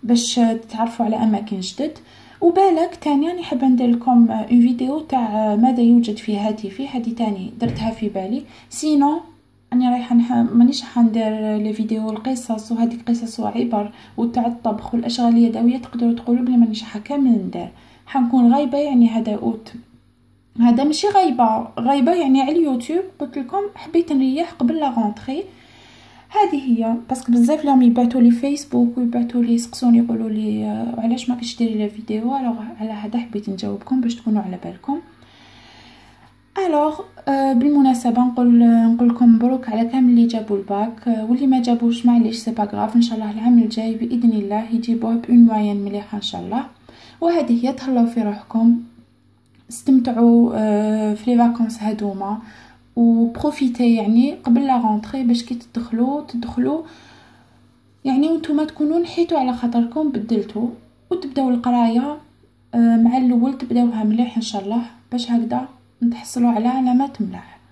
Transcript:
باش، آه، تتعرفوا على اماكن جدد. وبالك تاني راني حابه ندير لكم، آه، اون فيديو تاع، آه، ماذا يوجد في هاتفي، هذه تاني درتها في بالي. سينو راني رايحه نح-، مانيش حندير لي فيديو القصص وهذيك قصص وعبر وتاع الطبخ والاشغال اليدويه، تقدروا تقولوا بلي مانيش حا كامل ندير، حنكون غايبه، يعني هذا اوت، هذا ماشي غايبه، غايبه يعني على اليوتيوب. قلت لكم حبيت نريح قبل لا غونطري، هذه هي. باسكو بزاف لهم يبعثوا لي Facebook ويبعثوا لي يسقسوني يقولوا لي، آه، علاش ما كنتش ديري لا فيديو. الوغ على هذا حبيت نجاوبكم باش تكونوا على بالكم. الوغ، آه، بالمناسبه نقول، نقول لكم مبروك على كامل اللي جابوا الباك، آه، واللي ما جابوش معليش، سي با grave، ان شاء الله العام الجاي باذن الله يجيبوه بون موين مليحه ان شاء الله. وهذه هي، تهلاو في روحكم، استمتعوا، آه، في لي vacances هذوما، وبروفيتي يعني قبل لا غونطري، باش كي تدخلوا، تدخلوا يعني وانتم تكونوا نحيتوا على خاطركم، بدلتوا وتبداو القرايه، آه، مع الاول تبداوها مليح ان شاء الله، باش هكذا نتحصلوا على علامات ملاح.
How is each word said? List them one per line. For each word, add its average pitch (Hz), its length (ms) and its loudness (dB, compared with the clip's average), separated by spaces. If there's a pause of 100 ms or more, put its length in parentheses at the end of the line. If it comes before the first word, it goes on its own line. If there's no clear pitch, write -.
باش، 240 360 0
آه، 226 140 4
تتعرفوا 226 520 -4
على 220 100 -2
اماكن 208 440 -2
جدد. 269 320 -8 (500)
وبالك 339 600 2
تاني 294 260 0
راني 349 160 -6
حابه 262 240 -2
ندير 247 220 2
لكم، 233 420 4
آه، 226 40 -4
اون 233 260 2
فيديو 254 380 0
تاع، 214 540 -2
آه، - 20 0
ماذا 240 260 2
يوجد 233 360 4
في 208 200 -6
هاتفي، 214 500 -6
هذه 233 260 -8
تاني 208 460 -6
درتها 226 320 -4
في 220 180 -6
بالي. 196 340 -6 (260)
سينو 302 500 0 (540)
راني 247 160 2
رايحه 240 260 -2
نح-، 233 380 2
مانيش 240 280 4
حندير 220 760 0
لي 214 160 -2
فيديو 220 360 -4
القصص 220 640 -6
وهذيك 233 380 -2
قصص 233 300 -4
وعبر 214 520 -4 (260)
وتاع 233 300 -2
الطبخ 226 460 -6
والاشغال 233 400 0
اليدويه، 233 440 2
تقدروا 240 360 -2
تقولوا 240 320 -2
بلي 254 120 2
مانيش 220 260 4
حا - 160 -12
كامل 277 320 0
ندير، 185 380 -2 (360)
حنكون 247 480 4
غايبه، 285 240 0
يعني 262 320 4
هذا 214 260 -4
اوت، 226 380 -8 (880)
هذا 240 240 4
ماشي 302 240 0
غايبه، 240 600 2 (120)
غايبه 277 340 2
يعني 269 280 2
على 262 100 -2
اليوتيوب. 311 520 -2 (160)
قلت 277 180 -8
لكم 285 240 -6 (140)
حبيت 339 360 -2
نريح 269 400 -2
قبل 294 280 -2
لا 285 100 0
غونطري، 233 540 -4 (840)
هذه 370 320 0
هي. 226 340 0 (140)
باسكو 247 220 -4
بزاف 285 340 2
لهم 269 160 4
يبعثوا 240 400 4
لي 240 100 8
Facebook 240 680 -2
ويبعثوا 240 460 -2
لي 233 100 2
يسقسوني 233 440 2
يقولوا 226 320 0
لي، 214 360 -4
آه، 233 360 -6
علاش 233 280 -2
ما 240 60 -2
كنتش - 220 -10
ديري 226 200 -2
لا 208 100 -2
فيديو. 220 500 -6
الوغ 240 180 -2 (240)
على 220 120 -6
هذا 214 280 -6
حبيت 208 300 -8
نجاوبكم 202 520 -4
باش 233 140 -2
تكونوا 214 260 -2
على 180 220 -8
بالكم. 233 360 -8 (1700)
الوغ، 302 320 0 (280)
آه، 269 260 0
بالمناسبه 254 680 2
نقول، 240 380 4 (340)
نقول 240 160 4
لكم 233 260 6
مبروك 247 340 0
على 226 160 0
كامل 247 240 2
اللي 233 180 6
جابوا 214 300 -4
الباك، 208 500 -4
آه، 220 180 -2
واللي 254 220 0
ما 262 140 2
جابوش 233 440 0
معليش، 233 300 4
سي - 160 -8
با 214 120 -2
grave، 208 320 -4
ان 233 60 -4
شاء 233 140 -4
الله 214 160 -8
العام 233 280 4
الجاي 220 340 -2
باذن 233 380 0
الله 208 400 -2
يجيبوه 226 440 -2
بون 233 300 6
موين 214 320 0
مليحه 202 400 -8
ان 202 40 -8
شاء 180 200 -10
الله. 214 220 -6 (580)
وهذه 254 440 0
هي، 262 80 -2
تهلاو 254 320 0
في 233 160 -2
روحكم، 226 580 0 (920)
استمتعوا، 233 840 2
آه، 214 580 0
في 240 220 -2
لي - 20 4
vacances 233 460 0
هذوما، 208 540 -6 (580)
وبروفيتي 233 1000 2
يعني 226 380 2
قبل 269 340 0
لا 254 100 2
غونطري، 226 460 -2
باش 233 200 0
كي 240 120 -10
تدخلوا، 240 640 -4
تدخلوا 247 600 -4 (1200)
يعني 269 240 2
وانتم 311 340 0
تكونوا 302 360 -2
نحيتوا 339 400 0
على 254 140 0
خاطركم، 233 560 -2
بدلتوا 220 580 -4 (420)
وتبداو 277 400 -2
القرايه، 247 680 0 (580)
آه، 233 220 4
مع 233 200 4
الاول 254 400 2
تبداوها 233 460 -2
مليح 226 320 0
ان 226 60 -2
شاء 202 220 -8
الله، 226 180 -2 (300)
باش 240 200 -6
هكذا 233 360 -2 (360)
نتحصلوا 240 460 0
على 233 180 0
علامات 262 540 0
ملاح. 185 380 -10 (120)